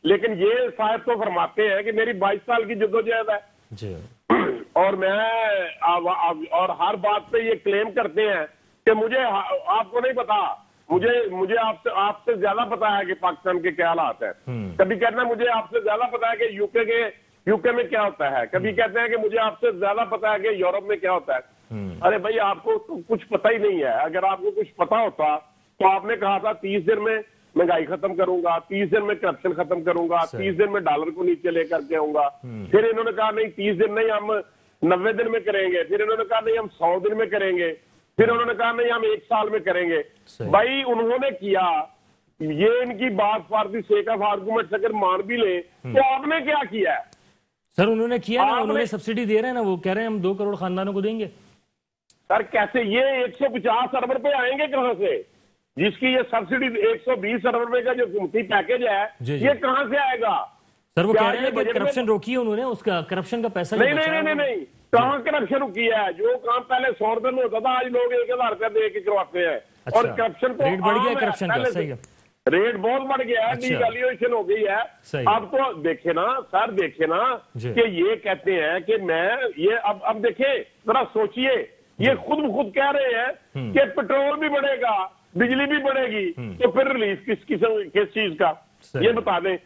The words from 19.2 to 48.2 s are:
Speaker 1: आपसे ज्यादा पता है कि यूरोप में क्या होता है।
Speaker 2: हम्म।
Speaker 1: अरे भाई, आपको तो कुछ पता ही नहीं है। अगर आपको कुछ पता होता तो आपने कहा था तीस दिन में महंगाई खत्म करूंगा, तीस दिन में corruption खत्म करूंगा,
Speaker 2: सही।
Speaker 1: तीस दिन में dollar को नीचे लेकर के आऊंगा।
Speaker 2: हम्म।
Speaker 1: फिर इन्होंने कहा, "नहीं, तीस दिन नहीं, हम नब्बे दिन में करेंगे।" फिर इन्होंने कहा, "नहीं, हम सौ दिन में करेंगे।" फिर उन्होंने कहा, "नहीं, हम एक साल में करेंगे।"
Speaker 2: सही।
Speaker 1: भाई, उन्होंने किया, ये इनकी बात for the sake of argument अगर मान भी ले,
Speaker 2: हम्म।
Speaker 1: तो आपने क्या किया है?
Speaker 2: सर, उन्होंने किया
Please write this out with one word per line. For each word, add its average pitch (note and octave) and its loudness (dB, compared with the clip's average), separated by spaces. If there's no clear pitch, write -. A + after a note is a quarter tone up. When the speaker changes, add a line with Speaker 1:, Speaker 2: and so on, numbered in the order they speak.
Speaker 1:
आपसे A3 0
ज्यादा G3+ 0
पता G#3+ -2
है G#3+ 0
कि G3 0
यूरोप F#3+ 0
में G3+ -2
क्या F#3 0
होता D#3 -2
है। B2+ -2
Speaker 2:
हम्म। G2 -8
Speaker 1:
अरे G3 2
भाई, G#3+ -2
आपको G3+ 0
तो G#3 -8
कुछ A3+ -2
पता - 0
ही A#3 2
नहीं G3+ 2
है। B2+ 0
अगर F3 -2
आपको G3 0
कुछ - -4
पता F3+ 2
होता F#3 0
तो F#3+ 6
आपने G3 2
कहा G3 0
था - -2
तीस G3 -4
दिन G#3 2
में G#3+ -2
महंगाई E3+ 4
खत्म F3+ -4
करूंगा, F3 0
तीस G3 -2
दिन G#3 2
में G#3 -2
corruption G3 -2
खत्म E3+ -2
करूंगा, E3+ 0
Speaker 2:
सही। E3 -2
Speaker 1:
तीस E3+ -4
दिन G3+ 2
में G3+ -2
dollar D#3 0
को E3+ -8
नीचे F3 0
लेकर E3 0
के D3 -4
आऊंगा। D3+ 0
Speaker 2:
हम्म। A2 -10
Speaker 1:
फिर G#3+ 4
इन्होंने A3+ 0
कहा, A3 0
"नहीं, A3 -2
तीस G3+ -2
दिन G#3 2
नहीं, A3 0
हम G#3 -2
नब्बे F#3 2
दिन A3+ 0
में A3+ -2
करेंगे।" F#3+ 0
फिर F#3+ -2
इन्होंने A3 0
कहा, A3 0
"नहीं, A3+ 0
हम A3 -4
सौ F3 0
दिन G#3 0
में A3 -2
करेंगे।" F3+ 0
फिर A3+ 6
उन्होंने A#3 0
कहा, A#3 0
"नहीं, A#3+ 0
हम A#3 0
एक G#3+ 0
साल G#3+ 0
में G#3+ 0
करेंगे।" F3 0
Speaker 2:
सही। - -8
Speaker 1:
भाई, B3 4
उन्होंने B3 0
किया, F#3 0
ये G3 2
इनकी B3 -2
बात G#3 0
for G#3+ 0
the A3 -4
sake G#3 2
of G3 -2
argument G#3 -2
अगर G#3+ 0
मान F#3+ 2
भी A3 -4
ले, G3 2
Speaker 2:
हम्म। D3+ -8
Speaker 1:
तो C4+ 6
आपने D4 0
क्या D4 0
किया F#3+ -2
है? A#2 -6
Speaker 2:
सर, F#3 4
उन्होंने A3+ 0
किया A#3+ 0